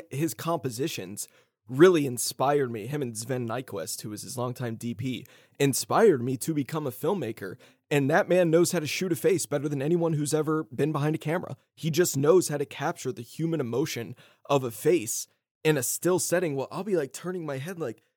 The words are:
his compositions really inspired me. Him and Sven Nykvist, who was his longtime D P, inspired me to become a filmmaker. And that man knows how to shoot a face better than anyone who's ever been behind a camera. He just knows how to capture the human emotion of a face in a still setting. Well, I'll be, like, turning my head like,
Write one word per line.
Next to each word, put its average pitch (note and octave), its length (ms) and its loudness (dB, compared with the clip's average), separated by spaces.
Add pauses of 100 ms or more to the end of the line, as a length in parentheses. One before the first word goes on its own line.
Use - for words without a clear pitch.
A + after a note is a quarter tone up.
(120)
his D3 220 -2
compositions B2+ 960 -4 (400)
really D3+ 380 8
inspired C3+ 640 0
me. A2 160 -8
Him D3 140 -4
and A#2+ 160 -6
Sven A#2+ 320 -4
Nykvist, G#2 520 -8
who - 100 -10
was G#2 100 -10
his B2+ 160 -10
longtime B2 380 -4
D A#2 180 -6
P, B2+ 320 -6 (340)
inspired C#3 640 4
me C3 160 -2
to - 160 -4
become D3+ 340 -2
a B2 40 -2
filmmaker. A#2+ 640 -4 (340)
And C#3+ 200 2
that F3 180 4
man F3 220 4
knows E3 220 6
how F3 80 -2
to D3+ 80 -4
shoot F#3 240 -4
a E3 40 2
face D#3+ 300 2
better C#3+ 240 -4
than C#3+ 120 -2
anyone E3 320 2
who's D3 200 0
ever D#3 300 0
been C#3+ 280 -2
behind D3+ 240 0
a E3 40 -6
camera. - 360 -4 (200)
He D#3+ 160 -4
just E3+ 260 2
knows D#3+ 320 6
how D3 80 -4
to C#3+ 80 -4
capture C#3+ 460 -6
the B2+ 100 -12
human D#3+ 400 -4
emotion A#2 540 -4 (340)
of C#3 140 2
a A#2+ 80 -4
face C#3+ 560 0 (360)
in D#3 140 2
a A#2+ 60 -2
still - 340 0
setting. E3+ 380 0
Well, C3+ 160 -4
I'll E3 120 -8
be, G3 120 -2
like, D3 180 -2
turning F3+ 320 -8
my C#3+ 140 -6
head E3+ 200 -10
like, A#2+ 220 -8 (160)